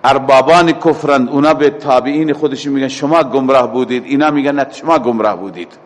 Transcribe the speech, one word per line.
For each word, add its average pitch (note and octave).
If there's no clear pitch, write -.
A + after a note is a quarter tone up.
اربابان C#3
کفرند، C#3
اونا D3
به C#3+
تابعین C#3+
خودشون C#3
میگن: C3+
«شما D3+
گمراه B2+
بودید.» B2
اینا C#3+
میگن: C#3+
«نه، C#3
شما D#3+
گمراه A2
بودید.» F2